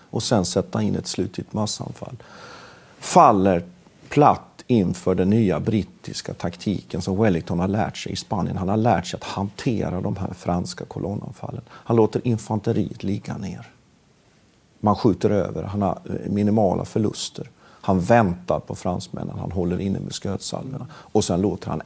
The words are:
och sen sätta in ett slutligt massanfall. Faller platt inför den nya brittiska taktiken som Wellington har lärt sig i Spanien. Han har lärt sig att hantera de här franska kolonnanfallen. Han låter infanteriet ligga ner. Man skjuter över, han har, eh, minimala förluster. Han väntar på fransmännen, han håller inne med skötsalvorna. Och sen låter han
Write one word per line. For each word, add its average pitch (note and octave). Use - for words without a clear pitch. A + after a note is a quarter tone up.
och A#2
sen G#2
sätta G2+
in G2
ett F2+
slutligt -
massanfall. -
Faller G2
platt C#3+
inför F#2+
den F#2
nya G2
brittiska -
taktiken -
som G2
Wellington F2
har F#2
lärt G2
sig -
i F#2
Spanien. F2+
Han F#2
har G#2
lärt A2
sig -
att -
hantera F#2+
de G#2+
här F#2+
franska -
kolonnanfallen. -
Han -
låter A2
infanteriet A2
ligga G#2
ner. F2+
Man G#2
skjuter G2+
över, F2
han G2+
har, F#2
eh, -
minimala G2+
förluster. -
Han G2
väntar F#2+
på -
fransmännen, -
han F#2
håller F2+
inne F#2+
med F#2+
skötsalvorna. -
Och -
sen F2+
låter F#2
han D#2